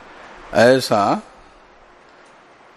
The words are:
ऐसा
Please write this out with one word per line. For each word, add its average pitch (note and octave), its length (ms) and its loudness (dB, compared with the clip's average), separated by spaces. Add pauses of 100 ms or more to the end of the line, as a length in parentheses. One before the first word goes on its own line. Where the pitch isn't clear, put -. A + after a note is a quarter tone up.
(540)
ऐसा B2 680 0 (1600)